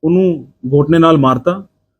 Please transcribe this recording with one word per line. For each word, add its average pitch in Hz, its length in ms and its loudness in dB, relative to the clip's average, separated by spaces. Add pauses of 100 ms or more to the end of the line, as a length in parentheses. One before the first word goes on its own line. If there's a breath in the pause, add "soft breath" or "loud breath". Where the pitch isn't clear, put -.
ਉਹਨੂੰ 175 480 -2 (140)
ਘੋਟਨੇ 147 320 0
ਨਾਲ 165 180 4
ਮਾਰਤਾ 139 500 -2 (340)